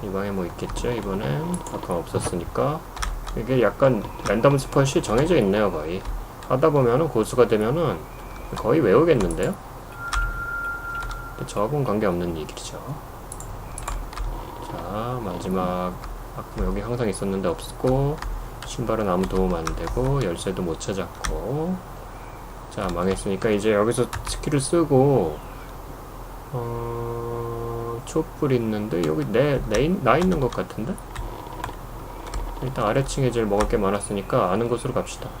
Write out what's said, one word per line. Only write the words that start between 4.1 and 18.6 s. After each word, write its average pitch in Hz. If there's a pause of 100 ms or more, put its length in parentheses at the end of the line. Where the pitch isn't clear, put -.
랜덤 135
스팟이 139
정해져 151
있네요, 104
거의. 82 (460)
하다 139
보면은, 139
고수가 117
되면은 117 (580)
거의 139
외우겠는데요? 113 (1800)
근데 -
저하고는 131
관계없는 90
얘기죠. - (1900)
자, 107
마지막. 90 (440)
아까 110
여기 95
항상 117
있었는데 95
없었고, 135 (500)